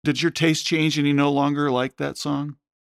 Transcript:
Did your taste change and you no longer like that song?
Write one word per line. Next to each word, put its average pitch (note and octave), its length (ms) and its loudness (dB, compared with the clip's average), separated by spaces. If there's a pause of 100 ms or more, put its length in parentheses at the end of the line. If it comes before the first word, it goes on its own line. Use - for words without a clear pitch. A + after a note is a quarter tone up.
Did D3 200 -2
your E3 80 2
taste D#3+ 340 0
change D#3 320 0
and C#3+ 100 0
you C#3+ 60 4
no C#3+ 180 4
longer C#3+ 400 0
like B2+ 280 -2
that C#3+ 180 -4
song? D3 400 -4 (420)